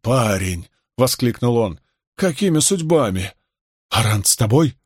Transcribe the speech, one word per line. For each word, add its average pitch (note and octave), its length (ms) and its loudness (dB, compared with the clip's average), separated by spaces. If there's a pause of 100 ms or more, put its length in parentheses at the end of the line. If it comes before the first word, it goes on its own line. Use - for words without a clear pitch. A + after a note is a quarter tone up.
парень!» — G2 640 -2 (280)
воскликнул A#2+ 600 0
он. G2 240 -2 (340)
«Какими F3+ 440 0
судьбами?» D3 720 0 (580)
«Арант G#2 360 0
с - 100 0
тобой? B2+ 500 2